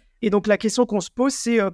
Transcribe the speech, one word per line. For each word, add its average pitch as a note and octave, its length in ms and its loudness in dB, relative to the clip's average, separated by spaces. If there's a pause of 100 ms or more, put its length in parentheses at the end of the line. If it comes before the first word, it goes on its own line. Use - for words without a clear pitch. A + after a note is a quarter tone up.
(220)
Et G#3 80 0
donc, G3+ 160 0
la G#3 100 2
question A#3 300 0
qu'on G#3 140 -2
se - 100 -8
pose, C4+ 240 0
c'est, A#3 260 0
euh, F#3+ 140 0